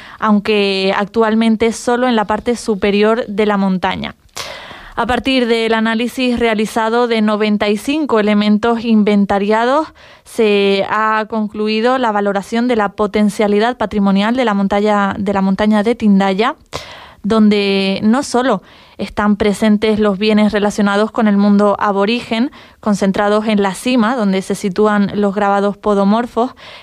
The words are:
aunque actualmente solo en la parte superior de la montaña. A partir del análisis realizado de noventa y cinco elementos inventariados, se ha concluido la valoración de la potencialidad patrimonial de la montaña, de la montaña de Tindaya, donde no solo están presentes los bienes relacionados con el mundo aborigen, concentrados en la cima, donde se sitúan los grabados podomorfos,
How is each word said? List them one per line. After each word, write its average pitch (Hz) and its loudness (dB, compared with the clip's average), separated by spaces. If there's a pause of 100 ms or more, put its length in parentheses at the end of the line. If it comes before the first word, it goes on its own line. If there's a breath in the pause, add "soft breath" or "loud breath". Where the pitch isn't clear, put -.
(200 loud breath)
aunque 202 0
actualmente 220 0
solo 247 -2
en 247 0
la 214 0
parte 220 -2
superior 214 0
de 208 -2
la 208 0
montaña. 185 -2 (840 loud breath)
A - -2
partir 247 0
del 226 0
análisis 226 -2
realizado 226 0
de 226 -2
noventa 214 0
y 214 0
cinco 277 -2
elementos 208 2
inventariados, 214 2 (360 loud breath)
se 196 0
ha 220 -2
concluido 220 -2
la 233 0
valoración 202 -2
de 247 0
la 202 0
potencialidad 214 0
patrimonial 208 0
de 254 0
la 208 0
montaña, 202 0
de 196 -2
la 196 0
montaña 208 2
de 233 0
Tindaya, 202 2 (640 loud breath)
donde 202 2
no 233 2
solo 247 0 (360 loud breath)
están 208 -2
presentes 214 0
los 208 0
bienes 208 2
relacionados 208 0
con 233 0
el 202 2
mundo 202 4
aborigen, 220 -2 (260 loud breath)
concentrados 208 0
en 208 2
la 190 -2
cima, 247 0
donde 196 0
se 196 -6
sitúan 208 0 (100)
los 202 0
grabados 202 0
podomorfos, 214 0 (300 loud breath)